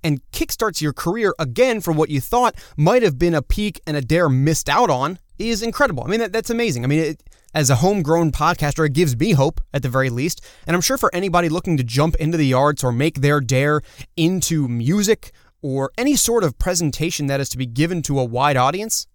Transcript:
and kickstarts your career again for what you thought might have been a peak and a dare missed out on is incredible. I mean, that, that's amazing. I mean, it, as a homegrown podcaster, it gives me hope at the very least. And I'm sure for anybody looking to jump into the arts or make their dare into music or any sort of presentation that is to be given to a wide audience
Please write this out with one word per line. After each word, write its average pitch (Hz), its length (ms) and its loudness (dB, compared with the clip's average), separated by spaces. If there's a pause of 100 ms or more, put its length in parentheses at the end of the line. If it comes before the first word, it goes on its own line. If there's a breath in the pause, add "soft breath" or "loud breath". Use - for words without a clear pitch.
and 147 200 -2 (100)
kickstarts - 500 -4
your 151 120 -2
career 196 460 -2
again 214 420 0
for 170 100 -2
what 156 180 2
you 143 120 0
thought 233 340 0 (220 loud breath)
might 208 260 4
have 143 160 0
been 170 160 2
a 147 60 0
peak 208 440 -2
and 151 120 -4
a 143 40 -4
dare 156 280 2
missed 143 400 2
out 170 200 2
on 147 300 -2 (180)
is 220 240 -2
incredible. 226 440 -2
I - 20 -6
mean, 220 140 0
that, 208 100 -4
that's 226 200 -4
amazing. 208 340 -2
I - 20 0
mean, 147 120 2
it, 156 240 -4 (300 soft breath)
as 143 160 0
a 127 60 4
homegrown 165 560 2
podcaster, 156 540 0
it 143 80 -2
gives 139 240 2
me 190 160 2
hope 139 260 2 (140)
at 139 80 -2
the 131 80 -4
very 131 200 0
least. 123 320 -4 (240 loud breath)
And 165 80 2
I'm 180 80 2
sure 269 160 0
for - 160 0
anybody 175 360 0
looking 170 260 0
to 131 80 0
jump 135 320 0
into 160 220 0
the 139 160 2
arts 143 280 2
or 123 120 0
make 139 260 0
their 143 220 2
dare 139 400 0 (340 loud breath)
into 160 540 0
music 180 640 0 (300 soft breath)
or 135 360 -4
any 269 180 2
sort 226 300 0
of 131 120 -2
presentation 165 680 -2
that 139 140 -2
is 135 80 -6
to - 80 -10
be 131 80 -4
given 151 380 -2
to 139 160 -2
a 127 40 0
wide 127 320 0
audience 165 580 0